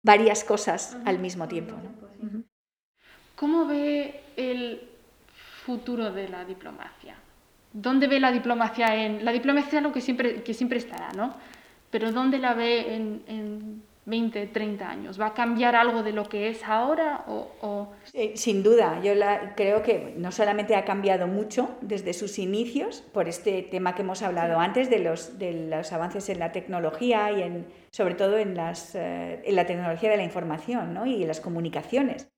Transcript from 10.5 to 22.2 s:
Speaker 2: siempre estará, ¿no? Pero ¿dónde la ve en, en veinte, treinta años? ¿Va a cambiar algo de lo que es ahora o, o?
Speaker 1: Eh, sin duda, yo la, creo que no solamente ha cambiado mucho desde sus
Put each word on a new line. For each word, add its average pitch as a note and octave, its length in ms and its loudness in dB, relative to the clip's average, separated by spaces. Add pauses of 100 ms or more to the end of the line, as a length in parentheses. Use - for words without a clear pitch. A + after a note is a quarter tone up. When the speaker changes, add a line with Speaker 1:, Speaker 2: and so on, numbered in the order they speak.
Speaker 2:
siempre B3 240 0
estará, E3+ 340 -8
¿no? G#3 220 -4 (560)
Pero A3 220 0
¿dónde C4 260 2
la B3+ 160 2
ve A#3 400 2
en, A3 320 -4
en G#3+ 560 -10 (240)
veinte, A3 400 -2
treinta G#3 420 -4
años? F#3+ 320 -12
¿Va G#3+ 60 0
a G#3+ 80 -4
cambiar A#3+ 420 2
algo A#3 260 4
de G#3+ 100 -2
lo G#3+ 160 -2
que G#3 200 -2
es A3+ 160 -8
ahora C#4+ 640 0
o, G#3+ 240 -8 (100)
o? G#3 280 -6 (260)
Speaker 1:
Eh, G#3+ 220 -2
sin G3+ 260 0
duda, F#3+ 400 6
yo G3+ 120 4
la, G3+ 420 2
creo G#3 260 4
que G#3+ 340 0
no F3 160 -6
solamente G#3 420 2
ha G3 120 4
cambiado G3 400 2
mucho G#3 560 -2
desde G3 320 -4
sus G3 240 -6